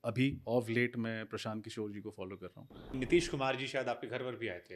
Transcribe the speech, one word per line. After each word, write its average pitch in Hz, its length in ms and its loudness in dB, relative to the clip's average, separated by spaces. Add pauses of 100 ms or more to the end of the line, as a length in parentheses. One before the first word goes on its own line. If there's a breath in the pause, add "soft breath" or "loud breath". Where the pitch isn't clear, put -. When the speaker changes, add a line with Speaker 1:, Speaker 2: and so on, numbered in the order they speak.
Speaker 1:
अभी 131 440 2
of 117 160 4
late 120 300 2
मैं 113 300 -2
प्रशांत 110 380 -4
किशोर 107 280 -4
जी 101 80 -8
को 104 180 -8
फॉलो 95 200 -6
कर 90 100 -10
रहा - 140 -14
हूँ। - 380 -10
Speaker 2:
नीतीश 170 280 6
कुमार 135 280 2
जी 131 120 -2
शायद 127 220 0
आपके 120 180 -2
घर 127 160 -2
पर 123 120 -2
भी 110 120 -4
आए 90 120 -4
थे। 90 160 -14